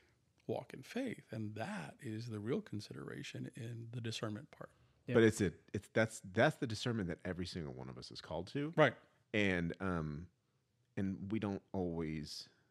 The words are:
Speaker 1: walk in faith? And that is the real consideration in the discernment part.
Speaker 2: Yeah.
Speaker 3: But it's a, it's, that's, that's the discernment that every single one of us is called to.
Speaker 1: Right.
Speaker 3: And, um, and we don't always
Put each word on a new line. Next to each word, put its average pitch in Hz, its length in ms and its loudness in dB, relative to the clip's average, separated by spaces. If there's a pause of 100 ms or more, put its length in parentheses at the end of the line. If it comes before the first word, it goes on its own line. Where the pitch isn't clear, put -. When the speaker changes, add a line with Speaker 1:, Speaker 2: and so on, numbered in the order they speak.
(480)
Speaker 1:
walk - 260 -4
in - 80 -12
faith? - 500 -6
And 107 220 -4
that 107 480 -6
is 113 260 -6
the 107 120 -6
real 123 220 0
consideration - 920 -8
in 117 360 -8
the 120 100 -6
discernment 110 480 -4
part. - 220 -14 (340)
Speaker 2:
Yeah. 127 100 -2
Speaker 3:
But 113 80 12
it's 113 180 8
a, 87 100 6 (220)
it's, 104 200 -6
that's, - 280 4 (120)
that's 127 220 6
the - 100 -2
discernment 110 440 -2
that 85 160 -6
every 90 200 -2
single 78 280 -6
one 65 160 -10
of 62 80 -12
us 62 120 -14
is - 120 -12
called 82 320 -6
to. 147 220 -4
Speaker 1:
Right. 147 180 8 (420)
Speaker 3:
And, 92 440 4
um, 82 460 -2 (720)
and 98 200 0 (120)
we 110 80 0
don't 101 240 -2 (120)
always 82 760 -2 (220)